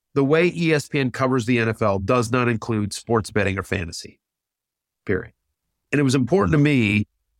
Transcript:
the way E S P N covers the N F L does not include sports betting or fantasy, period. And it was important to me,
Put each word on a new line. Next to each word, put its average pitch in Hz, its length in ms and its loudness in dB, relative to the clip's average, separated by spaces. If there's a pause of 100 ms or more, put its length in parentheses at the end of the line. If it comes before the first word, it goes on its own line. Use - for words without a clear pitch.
(160)
the 139 80 2
way 160 300 2
E 165 200 0
S 147 140 -2
P 147 120 -4
N 127 120 -2
covers 131 340 -2
the 120 140 2
N 113 100 0
F 110 120 -4
L 98 180 0
does 113 320 0
not 123 180 0
include 107 420 -2
sports - 400 -2
betting 98 260 0
or 92 60 -4
fantasy, - 560 -8 (840)
period. 85 280 -4 (600)
And 143 60 2
it 147 40 2
was 135 120 2
important 147 380 2
to 151 40 4
me, 120 500 2 (320)